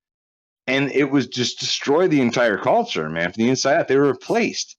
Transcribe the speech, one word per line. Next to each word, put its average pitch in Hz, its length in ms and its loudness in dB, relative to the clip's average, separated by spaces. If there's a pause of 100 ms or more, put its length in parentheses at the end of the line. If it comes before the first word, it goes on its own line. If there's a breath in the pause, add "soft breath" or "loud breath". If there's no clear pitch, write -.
(640)
And 135 260 -2
it 135 200 0
was 139 160 2
just - 320 -6
destroyed 151 500 0
the 147 120 2
entire 117 360 2
culture, 123 520 0
man, 85 220 -4
from 113 120 -4
the 120 60 2
inside 135 280 0
out. 147 100 -2
They 135 100 2
were 143 100 4
replaced. - 720 -4